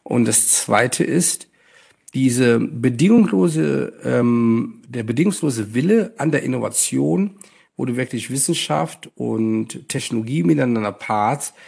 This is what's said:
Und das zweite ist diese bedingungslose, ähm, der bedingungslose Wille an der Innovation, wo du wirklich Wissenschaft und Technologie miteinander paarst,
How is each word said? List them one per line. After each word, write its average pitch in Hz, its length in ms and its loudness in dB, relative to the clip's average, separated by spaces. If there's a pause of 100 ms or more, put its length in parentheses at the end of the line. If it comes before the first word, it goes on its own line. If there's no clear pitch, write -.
Und 120 220 0
das 110 240 2
zweite 120 540 2
ist - 440 -2 (640)
diese 123 460 4
bedingungslose, 156 1300 2 (100)
ähm, 117 840 0
der 120 140 -8
bedingungslose 117 720 -2
Wille 180 440 2
an 147 120 0
der 147 140 0
Innovation, 139 960 -2 (360)
wo - 100 -6
du 120 100 -4
wirklich 127 360 -6
Wissenschaft 156 840 -2
und 110 720 -4
Technologie 123 560 -4
miteinander 123 480 2
paarst, 110 640 -2 (140)